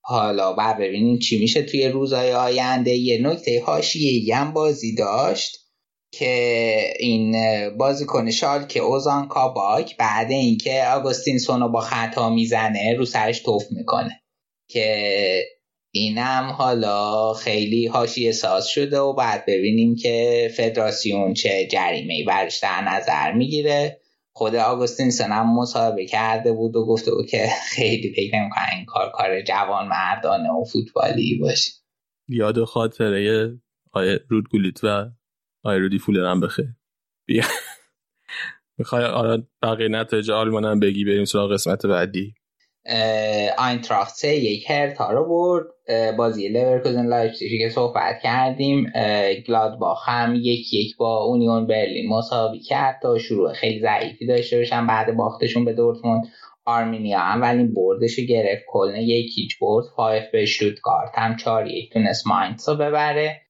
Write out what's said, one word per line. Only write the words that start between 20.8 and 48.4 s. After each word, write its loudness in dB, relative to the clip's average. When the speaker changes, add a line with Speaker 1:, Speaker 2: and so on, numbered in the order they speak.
Speaker 1:
چه 0
جریمه‌ای -2
برش 0
در -2
نظر -2
می‌گیره. 0
خود -2
آگوستینسون 0
هم 4
مصاحبه 0
کرده 0
بود 0
و 0
گفته 0
بود 0
که 0
خیلی -2
فکر -2
نمی‌کنه -2
این -12
کار -4
کار -2
جوان -2
مردانه -2
و -2
فوتبالی -2
باشه. 0
Speaker 2:
یاد 0
خاطره 0
آیه 0
رود 2
گولیت 0
و 0
آیه 2
رودی 0
فولر 0
هم 2
بخیر. -2
بیا. 2
می‌خوای 0
آره 0
بقیه 0
نتایج -2
آلمان 0
هم 2
بگی 2
بریم 2
سراغ 0
قسمت -2
بعدی؟ -2
Speaker 1:
اه، 0
آینتراخت -2
سه 0
یک -2
هرتا 0
رو 2
برد. 2
اه، 2
بازی 0
لورکوزن 2
لایپزیگ 0
که 0
صحبت -2
کردیم، 0